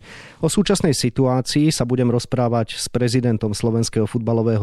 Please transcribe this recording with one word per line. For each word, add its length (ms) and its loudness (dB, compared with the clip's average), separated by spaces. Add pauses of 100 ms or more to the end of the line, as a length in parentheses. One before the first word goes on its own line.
(440)
O 80 0
súčasnej 400 2
situácii 800 0
sa 160 -2
budem 240 2
rozprávať 640 0
s 160 -8
prezidentom 640 0
Slovenského 480 0
futbalového 580 0